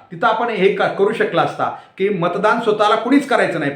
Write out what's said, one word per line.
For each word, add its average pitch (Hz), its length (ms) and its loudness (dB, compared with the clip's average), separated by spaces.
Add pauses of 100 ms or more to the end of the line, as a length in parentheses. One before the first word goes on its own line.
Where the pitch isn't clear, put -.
(120)
तिथं 175 160 -2
आपण 226 200 0
हे 196 280 2
का-, 185 120 0
करू 208 260 0
शकला 170 280 0
असता 127 280 -2 (280)
की 196 120 0
मतदान 190 500 0
स्वतःला 220 360 2
कुणीच 247 320 2
करायचं 214 320 0
नाही, 143 160 -2